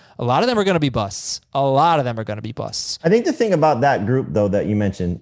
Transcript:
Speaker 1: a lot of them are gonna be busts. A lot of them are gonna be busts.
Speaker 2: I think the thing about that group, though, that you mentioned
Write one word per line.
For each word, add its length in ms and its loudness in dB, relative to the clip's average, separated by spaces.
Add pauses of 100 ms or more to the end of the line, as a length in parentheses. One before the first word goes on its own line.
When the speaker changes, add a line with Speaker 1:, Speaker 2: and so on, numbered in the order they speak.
(180)
Speaker 1:
a 60 -6
lot 180 2
of 60 2
them 100 2
are 60 2
gonna 160 2
be 100 0
busts. 520 -6 (120)
A 80 0
lot 380 4
of 60 0
them 120 -4
are 60 -6
gonna 180 -8
be 120 -10
busts. 500 -8
Speaker 2:
I 60 2
think 160 2
the 80 0
thing 180 0
about 300 2
that 240 2
group, 240 0
though, 180 2
that 200 0
you 100 0
mentioned 440 -2